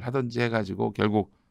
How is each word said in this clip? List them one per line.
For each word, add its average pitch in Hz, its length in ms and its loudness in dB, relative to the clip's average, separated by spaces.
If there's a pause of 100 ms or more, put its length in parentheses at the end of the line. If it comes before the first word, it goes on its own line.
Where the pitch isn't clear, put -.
하든지 123 360 -2
해가지고 110 520 0
결국 107 400 2 (180)